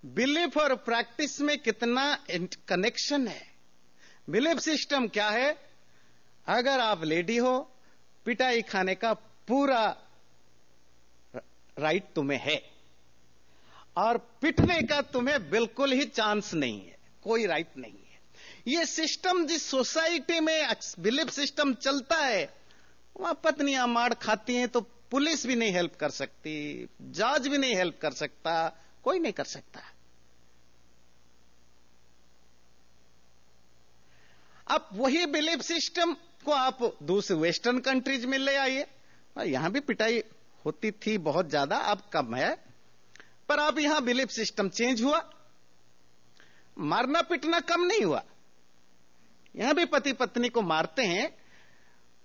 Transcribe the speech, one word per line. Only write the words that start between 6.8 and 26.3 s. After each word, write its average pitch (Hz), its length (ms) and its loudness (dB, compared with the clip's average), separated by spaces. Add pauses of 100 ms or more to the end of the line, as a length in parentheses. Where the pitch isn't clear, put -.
lady 170 340 0
हो, 254 360 0 (520)
पिटाई 240 360 2
खाने 190 340 0
का 226 180 0 (340)
पूरा 254 500 2 (1800)
right 160 240 0 (120)
तुम्हें 139 240 0
है 143 320 -4 (1300)
और 226 200 2 (240)
पिटने 330 400 4
का 285 200 0
तुम्हें 254 480 0
बिल्कुल 233 420 0
ही 262 140 2
chance 208 480 -2
नहीं 113 340 -2
है, - 100 -20 (260)
कोई 226 220 0
right 165 320 -2
नहीं 113 160 -16
है। - 280 -20 (460)
ये 320 180 2
system 339 600 0
जिस 311 180 -4
society 320 760 0
में 311 280 2 (320)
belief 240 300 0
system 285 440 0
चलता 277 420 -2
है, 240 420 0 (600)
वहां 339 160 -4
पत्नियां 285 540 0
मार 240 260 2
खाती 233 420 -2
हैं 247 120 0
तो 240 200 -2 (240)
पुलिस 285 340 0
भी 247 100 0
नहीं 226 180 2
हेल्प 175 220 0
कर 147 140 -2
सकती, 147 800 -8 (140)